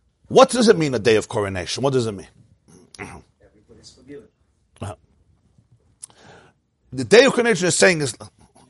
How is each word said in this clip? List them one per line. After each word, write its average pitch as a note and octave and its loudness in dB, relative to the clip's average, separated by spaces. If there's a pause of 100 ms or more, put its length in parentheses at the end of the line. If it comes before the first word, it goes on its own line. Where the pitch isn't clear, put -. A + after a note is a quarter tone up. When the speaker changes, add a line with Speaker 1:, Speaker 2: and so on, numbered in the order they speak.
(280)
Speaker 1:
What B3 4
does A#3+ 2
it G3+ 6
mean, D3+ -2
a A#2 -2
day A2 2
of G2+ -2
coronation? G2 -6
What C3+ 0
does B2 0
it A2 -8
mean? F2+ -16 (720)
Speaker 2:
Everybody's - -20
forgiven. B2+ -20 (540)
Speaker 1:
Uh-huh. G2+ -12 (2000)
The B2+ -8
day G#3 6
of B3 2
coronation A3 -2
is D#3 -2
saying F3+ 2
is, C3 -8 (520)